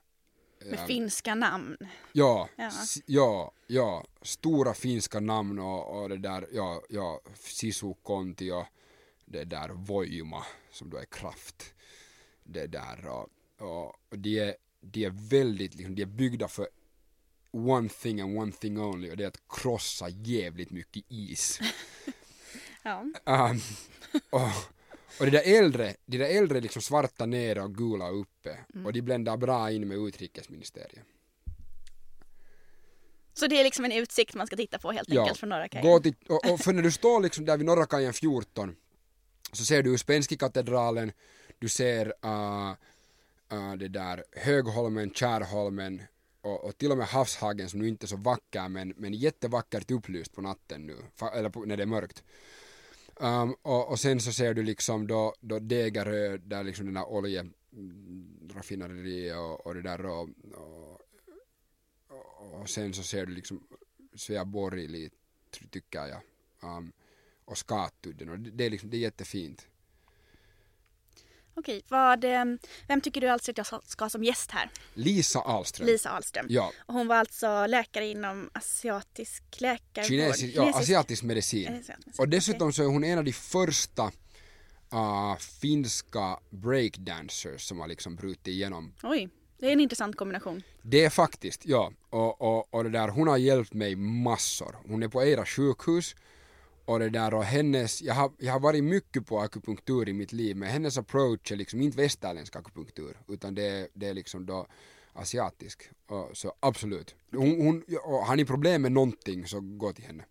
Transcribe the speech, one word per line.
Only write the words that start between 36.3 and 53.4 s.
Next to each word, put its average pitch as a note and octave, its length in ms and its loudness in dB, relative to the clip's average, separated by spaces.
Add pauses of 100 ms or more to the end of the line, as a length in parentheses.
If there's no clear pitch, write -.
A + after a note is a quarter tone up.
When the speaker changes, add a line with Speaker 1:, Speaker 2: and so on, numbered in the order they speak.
Speaker 2:
och F3 80 2
för F#3 140 4
när F3+ 100 4
du E3+ 80 6
står A#3 300 6
liksom E3 240 0
där D#3 120 4
vid D3 80 0
Norra E3 200 6
Kajen C3+ 280 2
fjorton A2+ 640 -2 (800)
så A#2 120 -6
ser C#3+ 180 6
du B2+ 100 4
Uspenski-katedralen, B2 1160 0 (480)
du A#2 100 -4
ser, A2+ 440 2 (100)
äh, G#2 460 -4 (840)
äh, G2 220 -6
det F#2+ 140 -8
där F#2 440 -6
Högholmen, A2+ 840 0
Kärholmen G2+ 880 -2 (400)
och, G2+ 220 -6
och G2+ 140 -8
till C#3+ 140 0
och C3+ 60 2
med A#2 100 -2
Havshagen G#2 640 0
som G2 100 -6
nu A2 80 0
inte A2+ 180 -4
är - 20 -8
så G2+ 100 -6
vacker G#2 520 -2
men, F#2 280 -6
men G2+ 160 -6
jättevackert A#2+ 800 -2
upplyst F#2+ 420 -4
på G2+ 80 -10
natten F#2 440 -10
nu, D#2 120 -14 (200)
fa-, A2+ 200 -6
eller A2 120 -2
på, G#2 160 -8
när G#2 120 -2
det G2 60 -2
är G2 40 0
mörkt. G#2 360 -2 (1000)
Ehm, A#2+ 400 2